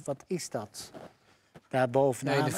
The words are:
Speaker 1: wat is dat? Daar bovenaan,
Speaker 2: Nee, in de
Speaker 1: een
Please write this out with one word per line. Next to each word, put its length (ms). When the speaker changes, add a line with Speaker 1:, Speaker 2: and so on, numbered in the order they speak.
Speaker 1:
wat 240
is 220
dat? 420
Daar 200
bovenaan, 440
Speaker 2:
Nee, 100
in 60
de 20
Speaker 1:
een 60